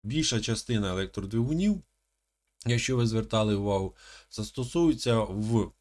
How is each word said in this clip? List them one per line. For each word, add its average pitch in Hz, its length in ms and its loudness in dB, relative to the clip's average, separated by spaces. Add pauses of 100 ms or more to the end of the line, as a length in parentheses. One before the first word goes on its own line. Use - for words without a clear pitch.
Більша 127 360 0
частина 104 500 -2
електродвигунів, 117 920 -2 (840)
якщо 120 320 0
ви 117 100 2
звертали 110 480 0
увагу, 98 400 -2 (360)
застосовується 127 880 0
в 107 600 0